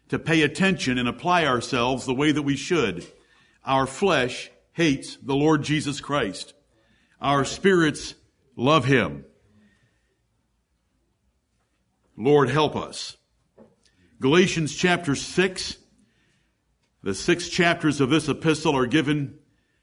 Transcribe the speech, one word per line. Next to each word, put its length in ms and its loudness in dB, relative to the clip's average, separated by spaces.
to 80 -2
pay 240 0
attention 540 0
and 120 -2
apply 360 0
ourselves 600 -2
the 80 -2
way 160 0
that 120 0
we 120 -2
should. 500 -2
Our 200 0
flesh 640 -2
hates 420 0
the 180 -6
Lord 300 2
Jesus 360 -4
Christ. 540 -6
Our 240 2
spirits 680 2
love 300 2
him. 400 2
Lord, 320 4
help 280 0
us. 400 -10
Galatians 520 2
chapter 440 0
six. 600 -2
The 120 -4
six 340 -2
chapters 520 0
of 80 2
this 200 0
epistle 480 0
are 100 2
given 520 -2